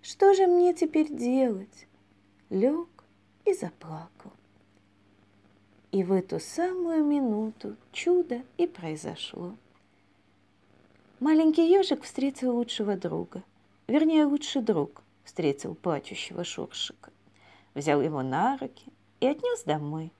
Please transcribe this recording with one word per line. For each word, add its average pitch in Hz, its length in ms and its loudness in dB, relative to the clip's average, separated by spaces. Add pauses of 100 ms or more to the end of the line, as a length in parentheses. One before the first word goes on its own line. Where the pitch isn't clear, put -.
Что 392 320 6
же 381 140 6
мне 349 260 6
теперь 311 360 2
делать?» 240 760 -2 (600)
Лег 277 400 0 (560)
и 392 80 2
заплакал. 165 800 -12 (1600)
И 196 100 0
в 175 80 -2
эту 185 300 0
самую 339 640 -2
минуту 220 720 -2 (160)
чудо 330 500 0 (140)
и 349 100 0
произошло. 170 880 -10 (1700)
Маленький 311 520 4
ежик 381 300 4
встретил 254 500 -2
лучшего 220 440 -2
друга. 175 440 -8 (460)
Вернее, 311 380 4
лучший 285 360 -2
друг 175 400 -2 (220)
встретил 147 500 -4
плачущего - 680 -6
Шуршика. - 680 -12 (640)
Взял 143 280 0
его 147 200 -2
на 170 360 -2
руки - 340 -14 (300)
и - 40 0
отнес 440 380 -2
домой. 156 560 -6